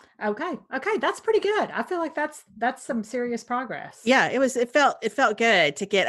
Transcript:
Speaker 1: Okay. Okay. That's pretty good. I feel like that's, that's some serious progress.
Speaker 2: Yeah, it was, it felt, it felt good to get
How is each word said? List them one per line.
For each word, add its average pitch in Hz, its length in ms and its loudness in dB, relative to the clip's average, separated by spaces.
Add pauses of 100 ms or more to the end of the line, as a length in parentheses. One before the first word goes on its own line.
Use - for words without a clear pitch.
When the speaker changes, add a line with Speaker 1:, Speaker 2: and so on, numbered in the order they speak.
(220)
Speaker 1:
Okay. 233 360 -4 (160)
Okay. 381 240 -4
That's 330 220 -2
pretty 440 200 2
good. 392 300 0
I 202 120 -4
feel 359 160 -6
like 330 160 -4
that's, 302 300 -6 (140)
that's 240 240 -4
some 233 200 -4
serious 240 400 -6
progress. 240 640 -8
Speaker 2:
Yeah, 226 240 4
it 240 100 -2
was, 262 180 0
it 240 140 -2
felt, 285 300 4
it 226 120 -4
felt 220 260 2
good 185 380 4
to 196 100 -6
get 190 220 2